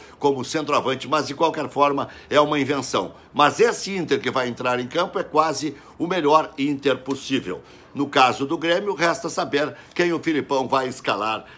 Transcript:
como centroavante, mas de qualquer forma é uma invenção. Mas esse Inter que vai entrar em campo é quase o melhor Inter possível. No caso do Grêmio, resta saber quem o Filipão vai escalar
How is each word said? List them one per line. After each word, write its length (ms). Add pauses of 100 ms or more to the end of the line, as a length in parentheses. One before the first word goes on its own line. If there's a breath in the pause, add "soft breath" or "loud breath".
(200 loud breath)
como 260
centroavante, 600
mas 180
de 80
qualquer 360
forma 380 (220 loud breath)
é 100
uma 200
invenção. 540 (200 loud breath)
Mas 260
esse 360
Inter 240
que 100
vai 180
entrar 320
em 80
campo 300
é 60
quase 520 (220 loud breath)
o 80
melhor 520
Inter 400
possível. 640 (340 loud breath)
No 120
caso 380
do 120
Grêmio, 360
resta 360
saber 460 (200 loud breath)
quem 160
o 80
Filipão 480
vai 200
escalar 580 (120)